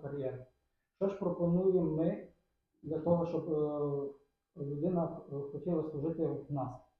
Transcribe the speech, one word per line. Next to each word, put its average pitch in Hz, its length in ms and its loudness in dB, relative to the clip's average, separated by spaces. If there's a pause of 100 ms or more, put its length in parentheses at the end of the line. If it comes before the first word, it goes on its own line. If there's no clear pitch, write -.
кар'єру. 139 360 -4 (580)
Що 196 120 0
ж 196 80 0
пропонуємо 180 680 4
ми 156 460 0 (560)
для 156 160 -4
того, 170 260 4
щоб, 165 280 -2
е, 147 1080 -2
людина, 165 540 0 (140)
е, 139 40 -6 (160)
хотіла 170 320 0
служити 156 440 -2
в - 240 -4
нас? 127 200 -2 (280)